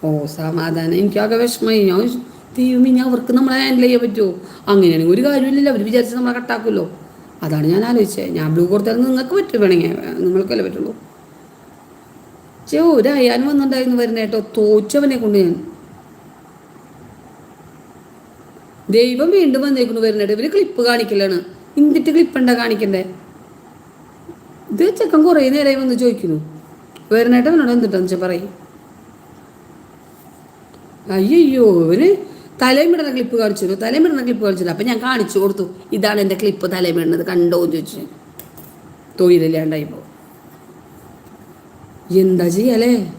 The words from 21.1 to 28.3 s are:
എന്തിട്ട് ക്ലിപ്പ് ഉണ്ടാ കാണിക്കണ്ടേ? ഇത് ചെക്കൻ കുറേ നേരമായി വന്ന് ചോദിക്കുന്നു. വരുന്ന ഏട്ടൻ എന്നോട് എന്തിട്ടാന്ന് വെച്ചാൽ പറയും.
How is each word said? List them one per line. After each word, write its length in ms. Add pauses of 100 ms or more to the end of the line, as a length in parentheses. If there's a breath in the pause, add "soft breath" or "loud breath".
എന്തിട്ട് 340
ക്ലിപ്പ് 280
ഉണ്ടാ 160
കാണിക്കണ്ടേ? 600 (1600)
ഇത് 260
ചെക്കൻ 260
കുറേ 260
നേരമായി 260
വന്ന് 200
ചോദിക്കുന്നു. 680 (520)
വരുന്ന 240
ഏട്ടൻ 160
എന്നോട് 180
എന്തിട്ടാന്ന് 340
വെച്ചാൽ 140
പറയും. 500 (2500)